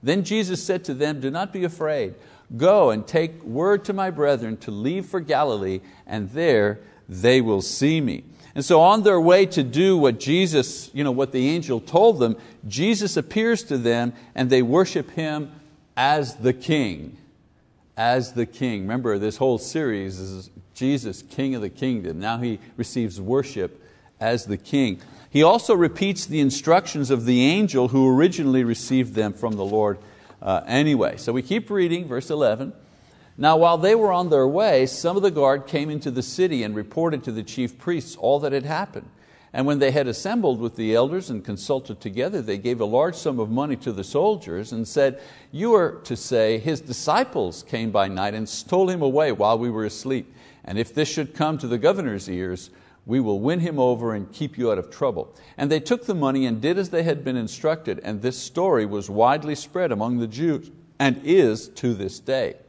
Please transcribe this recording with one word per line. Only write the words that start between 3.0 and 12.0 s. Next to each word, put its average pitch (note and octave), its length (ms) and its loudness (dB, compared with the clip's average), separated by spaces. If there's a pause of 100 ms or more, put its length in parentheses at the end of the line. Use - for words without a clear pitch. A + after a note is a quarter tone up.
take E3 380 -2
word F#3+ 400 0
to G#3 80 -6
my F#3+ 180 -4
brethren C#3 460 0
to - 160 -12
leave C#3+ 340 -4
for F#3+ 140 -4
Galilee, B2+ 580 0 (300)
and G#2 220 -6
there A2+ 500 2 (280)
they A#2 320 4
will G#2+ 220 2
see D#3 380 0
me.'" A2+ 240 -4 (320)
And C#3+ 80 -4
so E3 160 8
on G3 240 6
their F#3+ 160 6
way F3+ 260 8
to F3+ 160 0
do D#3+ 340 4
what C3 220 4
Jesus, D#3 760 0
you C#3 120 -2
know, C#3 80 0
what C3 180 0
the C3 180 0
angel D3 300 -2
told F#3+ 400 4